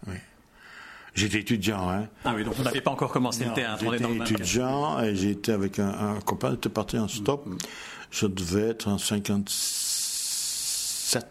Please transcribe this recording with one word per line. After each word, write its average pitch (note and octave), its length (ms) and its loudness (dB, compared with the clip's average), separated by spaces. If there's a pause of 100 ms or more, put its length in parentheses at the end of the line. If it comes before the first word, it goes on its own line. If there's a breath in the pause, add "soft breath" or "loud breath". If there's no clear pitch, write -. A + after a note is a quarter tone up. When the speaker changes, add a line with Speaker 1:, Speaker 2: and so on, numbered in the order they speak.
Speaker 1:
Oui. F#2+ 80 -6 (1000 loud breath)
J'étais G#2 260 4
étudiant, G2+ 500 2
hein. G#2 180 0 (160)
Speaker 2:
Ah B2 100 2
oui, G#2+ 80 0
donc A2 120 0
vous B2+ 100 -2
n'avez C3+ 160 2
pas D3+ 100 2
encore C3+ 220 0
commencé B2 320 2
Speaker 1:
Non, A#2+ 60 0
Speaker 2:
le A2+ 40 -2
théâtre, A2 320 0
on A2+ 60 4
est A#2+ 60 2
Speaker 1:
j'étais A#2 40 2
Speaker 2:
dans A#2 80 2
le A#2 60 2
même A2+ 80 0
Speaker 1:
étudiant B2+ 760 2
et G#2+ 140 4
j'étais G2+ 380 2
avec G2 260 0
un, G#2 380 0
un G#2 40 -4
copain, G#2 300 0
on C3 40 2
était - 140 -2
parti G#2+ 300 0
en A2 80 2
stop. C3 400 -4
Speaker 2:
Hmm. F#2 100 -6 (540 loud breath)
Speaker 1:
Je - 160 0
devais F#2+ 420 0
être A2+ 200 -2
en G2+ 100 2
cinquante-sept - 2250 -2